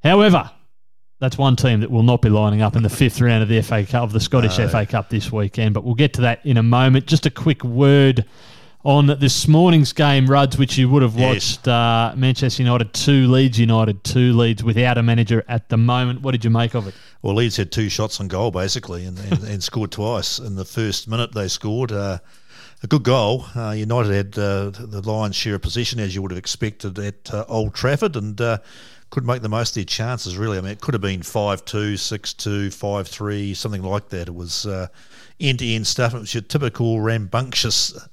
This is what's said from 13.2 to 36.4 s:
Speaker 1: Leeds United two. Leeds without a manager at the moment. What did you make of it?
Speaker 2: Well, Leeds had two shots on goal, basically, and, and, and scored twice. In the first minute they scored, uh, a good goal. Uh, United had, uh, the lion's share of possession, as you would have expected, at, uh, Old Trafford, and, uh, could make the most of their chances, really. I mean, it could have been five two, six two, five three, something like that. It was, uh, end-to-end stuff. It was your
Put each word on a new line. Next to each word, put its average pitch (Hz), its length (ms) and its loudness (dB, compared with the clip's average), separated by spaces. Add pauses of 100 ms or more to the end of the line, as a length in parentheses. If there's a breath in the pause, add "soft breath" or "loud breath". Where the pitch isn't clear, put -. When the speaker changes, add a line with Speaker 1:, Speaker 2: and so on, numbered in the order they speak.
Speaker 1:
Leeds 127 320 4
United 113 460 2
two. 123 260 2
Leeds 117 320 2
without 120 340 2
a 117 60 0
manager 117 460 2
at 117 180 -4
the 117 80 -2
moment. 123 460 0
What 135 100 -4
did 117 140 -4
you 113 40 2
make 113 260 0
of 101 120 -4
it? 95 60 -14 (280 soft breath)
Speaker 2:
Well, 98 140 -2
Leeds 113 220 0
had 98 160 -4
two 110 160 -2
shots - 320 -6
on 95 80 -6
goal, 92 220 -2
basically, 90 520 -6
and, 92 160 -12
and, 98 240 -4
and 104 180 -8
scored 107 300 -6
twice. 107 480 -4
In 107 160 -10
the 95 80 -8
first 110 460 -6
minute 117 240 -4
they 98 160 -4
scored, 113 420 -6
uh, 101 280 -6 (640 soft breath)
a - 60 -12
good 139 160 2
goal. 120 500 0
Uh, 113 180 -6
United 107 420 0
had, 101 240 -2
uh, 101 320 -2
the 104 340 -12
lion's 107 320 -4
share 104 200 -4
of 92 60 -6
possession, 120 380 -4
as 95 160 -4
you 95 60 -6
would 95 100 -8
have 90 60 -8
expected, 101 640 -8
at, - 340 -10
uh, 104 160 -6
Old 110 240 -4
Trafford, 143 420 -2
and, 104 240 -8
uh, 117 200 -2 (500 loud breath)
could 127 160 -6
make 123 160 -4
the 107 80 -6
most 113 220 -4
of - 40 -12
their 104 80 -6
chances, 110 540 -8
really. 104 200 -4
I 92 40 -6
mean, 95 100 -8
it 107 80 -14
could 139 140 -6
have 101 80 -4
been 95 200 -4
five 101 440 -4
two, 104 320 -4
six - 360 -8
two, 101 380 -6
five 101 380 -8
three, 104 440 -8
something 101 300 -8
like 98 260 -6
that. 87 200 -10
It 85 60 -14
was, 87 300 -10
uh, 92 220 -8 (540 soft breath)
end-to-end 120 440 -2
stuff. 120 280 -2
It 120 60 -10
was 107 140 -12
your 117 100 -6